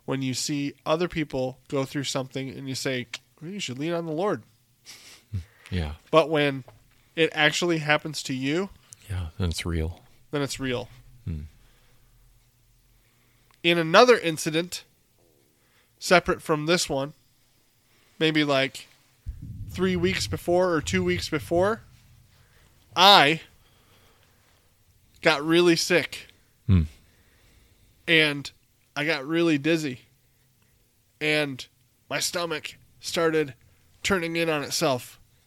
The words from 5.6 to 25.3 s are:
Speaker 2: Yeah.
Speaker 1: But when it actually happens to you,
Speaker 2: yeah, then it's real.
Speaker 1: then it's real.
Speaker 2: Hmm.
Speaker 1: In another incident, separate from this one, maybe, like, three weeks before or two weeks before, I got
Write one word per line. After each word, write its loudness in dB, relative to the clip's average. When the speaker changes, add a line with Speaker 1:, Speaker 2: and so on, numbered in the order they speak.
Speaker 2:
Yeah. -4
Speaker 1:
But 4
when 0
it 2
actually 2
happens -2
to -6
you, -2
Speaker 2:
yeah, -6
then -2
it's -6
real. -4
Speaker 1:
then -4
it's -8
real. -6
Speaker 2:
Hmm. -8
Speaker 1:
In 2
another 6
incident, -4
separate 2
from -2
this 0
one, -4
maybe, 2
like, 0
three -2
weeks -2
before 0
or 0
two -2
weeks -2
before, 0
I 8
got 4